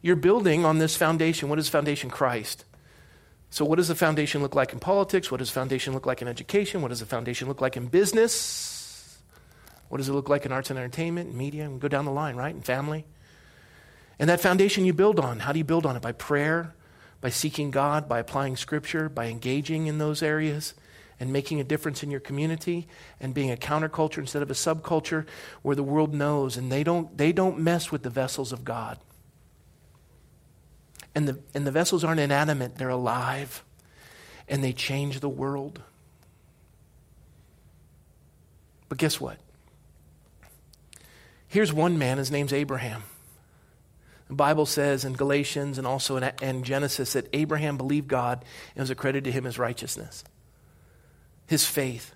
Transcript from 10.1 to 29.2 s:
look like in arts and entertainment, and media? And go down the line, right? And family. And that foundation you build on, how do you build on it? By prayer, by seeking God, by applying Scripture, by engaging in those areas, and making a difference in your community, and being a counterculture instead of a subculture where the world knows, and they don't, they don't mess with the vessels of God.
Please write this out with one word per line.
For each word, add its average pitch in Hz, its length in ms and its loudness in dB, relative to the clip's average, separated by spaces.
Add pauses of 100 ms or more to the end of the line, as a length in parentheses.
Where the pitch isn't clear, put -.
look 139 160 -2
like 143 160 4
in 127 60 -2
arts 131 180 -2
and 131 80 -4
entertainment, 165 520 -4
and 120 80 -10
media? 147 280 -6
And 131 160 -8
go 143 60 -2
down 139 180 0
the 139 60 -2
line, 143 240 -2
right? 139 180 -4
And 151 100 -14
family. 147 420 -2 (1120)
And 147 100 4
that 175 100 6
foundation 190 460 6
you 180 80 6
build 190 260 6
on, 123 200 -2
how 135 120 -2
do 151 60 2
you 156 80 2
build 160 220 2
on 131 80 0
it? 123 80 -6
By 117 80 -4
prayer, 156 640 0 (460)
by 127 100 -2
seeking 147 400 -2
God, 147 360 2
by 117 120 0
applying 135 360 -2
Scripture, 151 540 -4
by 117 160 -4
engaging 139 600 -2
in 151 100 -2
those 151 240 -2
areas, 151 540 -2 (440)
and 127 140 -4
making 139 260 0
a 139 40 -2
difference 147 400 -4
in 143 80 -6
your 135 80 -4
community, 160 680 -4 (320)
and 131 140 -6
being 135 160 0
a 117 80 -2
counterculture 156 600 -2
instead 143 240 -4
of 139 80 -6
a - 20 -4
subculture 160 720 -2 (380)
where 139 120 2
the 143 60 0
world 147 320 2
knows, 143 420 0
and 127 160 -4
they 143 120 2
don't, 165 340 0
they 147 140 6
don't 185 260 2
mess 165 340 2
with 143 120 -4
the 123 80 -6
vessels 131 400 -4
of 127 120 -8
God. 117 360 -8 (2250)